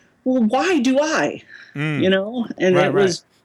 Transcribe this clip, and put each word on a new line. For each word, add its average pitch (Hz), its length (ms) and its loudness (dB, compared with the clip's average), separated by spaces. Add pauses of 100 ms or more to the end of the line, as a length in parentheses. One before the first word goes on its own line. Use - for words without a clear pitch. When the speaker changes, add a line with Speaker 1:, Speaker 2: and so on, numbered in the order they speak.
(260)
Speaker 1:
"Well, 254 180 2
why 285 360 2
do 262 200 2
I?" 294 420 -2 (320)
Speaker 2:
Mm. 151 300 -2
Speaker 1:
You 190 60 2
know? 214 360 -2 (120)
And 185 180 2
Speaker 2:
Right, 147 120 2
Speaker 1:
it 139 60 -2
was, 190 280 0
Speaker 2:
right. - 20 -20 (220)